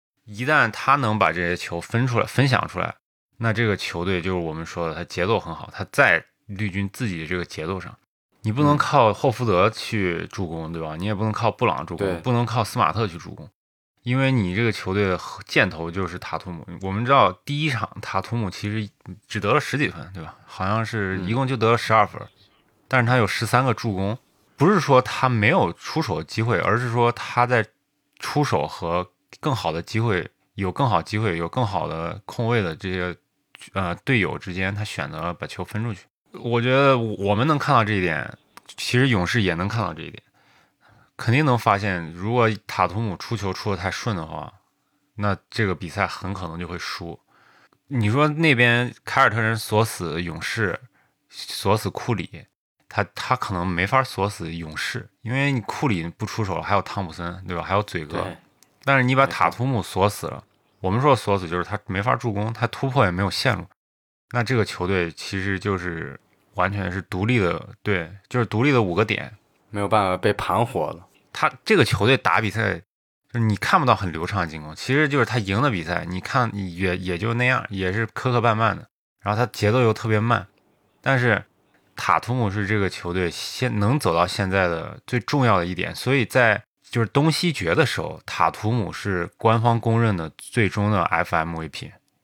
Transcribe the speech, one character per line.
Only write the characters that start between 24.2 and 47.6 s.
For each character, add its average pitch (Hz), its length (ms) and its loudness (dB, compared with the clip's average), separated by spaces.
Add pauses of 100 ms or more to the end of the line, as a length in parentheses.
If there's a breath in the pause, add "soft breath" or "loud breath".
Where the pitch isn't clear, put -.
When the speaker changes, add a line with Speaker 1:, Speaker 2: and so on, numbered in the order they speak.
Speaker 1:
不 156 120 6
是 202 100 6
说 131 220 6
他 - 280 -2
没 110 180 4
有 127 260 4
出 - 280 -4
手 80 200 -2
机 - 200 -6
会， 113 180 2
而 87 180 2
是 123 140 -2
说 120 220 4
他 - 320 0
在 120 200 4 (540)
出 - 240 -2
手 76 240 0
和 87 420 -4 (300)
更 139 160 -2
好 85 160 -2
的 165 100 -4
机 110 200 -2
会， 95 280 0 (260)
有 95 160 -2
更 131 180 0
好 87 120 2
机 104 160 -6
会， 101 200 0
有 85 100 -2
更 120 180 0
好 90 220 -2
的 82 380 -6
空 117 220 -4
位 117 140 2
的 82 140 -2
这 95 160 -8
些， 90 240 -4 (580)
呃， 87 300 -2
队 127 160 2
友 76 180 0
之 92 160 -10
间， 95 220 -2
他 104 80 -4
选 71 260 -6
择 78 120 -10
了 85 120 -4
把 - 140 -10
球 - 160 -10
分 107 200 -6
出 117 100 -4
去。 - 120 -14 (280)
我 120 280 0
觉 123 80 2
得 135 280 6
我 104 360 0
们 117 140 2
能 151 100 2
看 143 160 0
到 113 120 6
这 107 80 0
一 98 80 2
点， 78 360 -2 (380)
其 - 240 0
实 135 80 4
勇 98 180 4
士 117 160 0
也 90 120 2
能 87 140 -2
看 113 140 -2
到 87 120 -4
这 80 80 -12
一 80 100 -12
点， - 100 -20 (920 soft breath)
肯 - 180 0
定 151 120 4
能 123 120 4
发 107 200 2
现， 90 340 -4
如 95 220 -4
果 117 160 4 (180)
塔 - 180 2
图 90 140 -2
姆 107 160 -2
出 - 220 -6
球 95 160 -4
出 - 180 -4
得 95 60 -2
太 90 120 -4
顺 107 240 -4
的 82 120 -4
话， 78 260 -10 (640)
那 101 220 0 (120)
这 113 160 0
个 92 80 0
比 82 140 -6
赛 95 180 -2
很 95 280 -6
可 92 140 -8
能 82 120 -10
就 87 80 -8
会 87 100 -10
输。 - 400 -10 (680 soft breath)